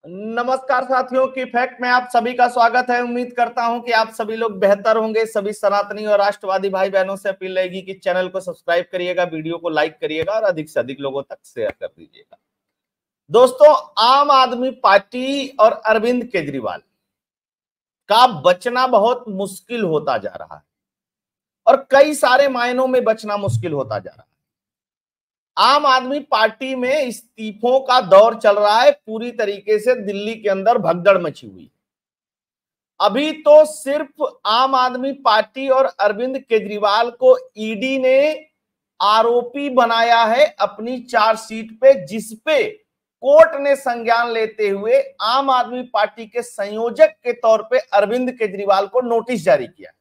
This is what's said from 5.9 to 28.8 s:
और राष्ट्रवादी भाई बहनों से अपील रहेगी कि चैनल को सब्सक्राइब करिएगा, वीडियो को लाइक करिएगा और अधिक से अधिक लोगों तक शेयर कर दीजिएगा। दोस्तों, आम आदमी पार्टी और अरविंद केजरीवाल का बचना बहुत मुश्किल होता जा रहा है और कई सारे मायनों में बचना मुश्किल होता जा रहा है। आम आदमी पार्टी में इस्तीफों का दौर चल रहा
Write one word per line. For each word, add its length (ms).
और 120
राष्ट्रवादी 500
भाई 220
बहनों 260
से 120
अपील 300
रहेगी 240
कि 120
चैनल 340
को 120
सब्सक्राइब 520
करिएगा, 320
वीडियो 340
को 100
लाइक 320
करिएगा 320
और 100
अधिक 260
से 120
अधिक 200
लोगों 220
तक 220
शेयर 260
कर 160
दीजिएगा। 520
दोस्तों, 680
आम 320
आदमी 400
पार्टी 920
और 120
अरविंद 520
केजरीवाल 540
का 180
बचना 600
बहुत 420
मुश्किल 540
होता 360
जा 220
रहा 140
है 80
और 240
कई 240
सारे 340
मायनों 380
में 180
बचना 320
मुश्किल 360
होता 260
जा 120
रहा 120
है। 160
आम 260
आदमी 340
पार्टी 540
में 280
इस्तीफों 800
का 200
दौर 340
चल 240
रहा 220